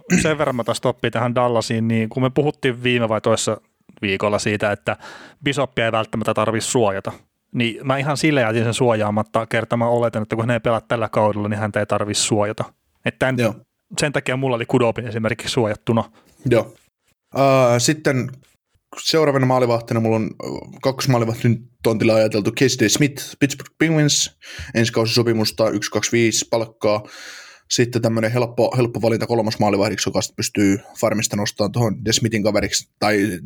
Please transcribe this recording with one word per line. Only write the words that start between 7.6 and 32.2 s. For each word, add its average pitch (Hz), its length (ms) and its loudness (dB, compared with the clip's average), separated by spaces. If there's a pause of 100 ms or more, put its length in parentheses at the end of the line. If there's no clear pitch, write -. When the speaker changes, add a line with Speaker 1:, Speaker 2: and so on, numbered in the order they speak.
Speaker 1:
mä 131 100 0
ihan 139 200 -2
sille 147 240 2
jätin 113 220 2
sen 117 100 0
suojaamatta, 107 720 0
kerta 117 320 -2
mä 117 100 0
oletan, 117 360 0
että 113 120 -6
kun 113 100 0
hän 120 80 0
ei 113 60 0
pelaa 113 220 0
tällä 113 280 -4
kaudella, 104 400 0
niin 104 100 -4
häntä 107 200 -4
ei 104 60 -2
tarvii 104 300 -2
suojata. 107 500 0 (400)
Että - 140 -4
tän, 131 200 0
Speaker 2:
Joo. 117 160 0 (440)
Speaker 1:
sen 151 140 -2
takia 135 240 -2
mulla 131 180 -2
oli 113 100 -4
Kudobin 120 420 0
esimerkiksi 110 460 -4
suojattuna. 113 500 0 (460)
Speaker 2:
Joo. 113 240 2 (640)
Äh, 131 40 4 (360)
sitten 143 540 0 (720)
seuraavana 143 420 2
maalivahtina 120 540 2
mulla 113 160 2
on, 110 80 0
äh, - 580 -10
kaksi 131 300 -2
maalivahtin 117 580 0 (140)
tontilla 110 320 2
ajateltu 110 360 2
Casey 123 380 2
Smith, 143 340 0 (160)
Pittsburgh - 380 -4
Penguins, 156 600 0 (380)
ensi 113 180 2
kausi 113 200 0
sopimusta, 113 560 2
yksi 104 220 -4
kaksi - 200 -2
viisi 117 380 2
palkkaa. 110 540 -2 (680)
Sitten 120 300 0
tämmönen 113 300 0
helppo, 120 460 0
helppo 120 240 0
valinta 113 260 0
kolmas 110 320 0
maalivahdiksi, 104 500 0
joka 95 120 0
sit - 140 -8
pystyy 101 440 0 (200)
farmista 107 360 0
nostamaan 104 360 -2
tuohon 113 340 0
Desmithin 110 380 0